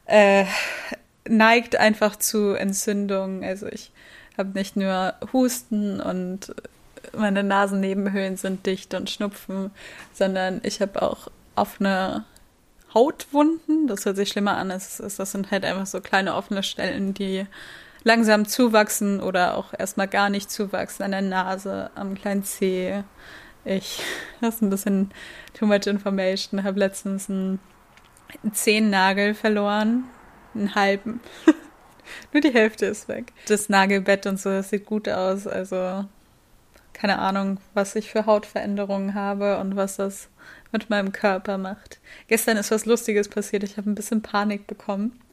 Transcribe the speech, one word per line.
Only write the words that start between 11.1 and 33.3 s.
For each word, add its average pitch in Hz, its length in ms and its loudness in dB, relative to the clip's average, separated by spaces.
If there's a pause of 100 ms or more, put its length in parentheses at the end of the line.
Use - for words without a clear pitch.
offene 196 680 0 (720)
Hautwunden. 302 920 2
Das 202 200 -2
hört 196 100 0
sich 202 140 0
schlimmer 202 260 0
an, 190 140 -4
als 185 240 -8
es - 60 -12
ist. 202 180 -10
Das 196 140 -6
sind 196 180 -4
halt 196 140 0
einfach 185 220 -2
so 185 140 -6
kleine 190 340 0
offene 196 280 -4
Stellen, 196 520 -4
die 190 320 -4 (560)
langsam 214 440 4
zuwachsen 208 720 2
oder 185 360 0
auch - 200 -6
erstmal 196 320 -4
gar 202 220 2
nicht 202 200 -4
zuwachsen. - 540 -4
An 196 80 -2
der 196 100 -2
Nase, 190 720 -2
am 196 200 -6
kleinen 196 300 -2
Zeh. 185 580 -2 (640)
Ich, - 360 -4 (200)
<laughs> - 200 -14
das 226 160 -2
ist - 60 0
ein 202 80 2
bisschen 196 400 0 (440)
too 220 120 0
much 202 200 4
information. 196 800 -2
Hab 196 120 -2
letztens 196 520 -2
einen 190 320 -2 (920)
Zehennagel 202 840 4
verloren. 214 720 2 (500)
Einen 202 200 -2
halben. 202 460 2 (260)
<laughs> - 140 4 (720)
Nur 294 80 6
die 285 120 4
Hälfte 220 340 4
ist 208 220 -6
weg. 226 240 -8 (160)